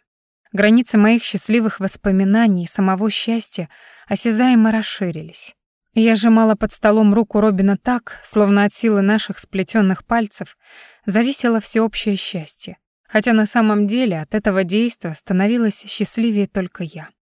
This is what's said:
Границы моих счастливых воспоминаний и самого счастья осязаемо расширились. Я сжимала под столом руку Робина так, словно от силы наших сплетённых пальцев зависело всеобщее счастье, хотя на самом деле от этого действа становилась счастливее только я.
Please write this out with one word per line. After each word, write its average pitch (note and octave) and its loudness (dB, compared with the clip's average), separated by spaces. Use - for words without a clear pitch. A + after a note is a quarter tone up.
Границы A3 4
моих A3 4
счастливых G#3+ -2
воспоминаний G3 0
и - -6
самого F#3+ -2
счастья A3 -6
осязаемо A3+ 2
расширились. F3 -6
Я A3+ 4
сжимала A3 4
под - -4
столом G#3+ 4
руку G#3+ 0
Робина G3 2
так, - -6
словно G3+ 2
от G#3 -2
силы G#3+ 0
наших G#3 -2
сплетённых F#3+ -2
пальцев - -6
зависело A#3 0
всеобщее A3 -2
счастье, - -12
хотя A3 0
на G#3+ 4
самом G#3+ 2
деле G#3 -2
от - -8
этого F#3+ 0
действа G3 -2
становилась G#3 -2
счастливее G#3+ -2
только F#3 -8
я. D#3 -14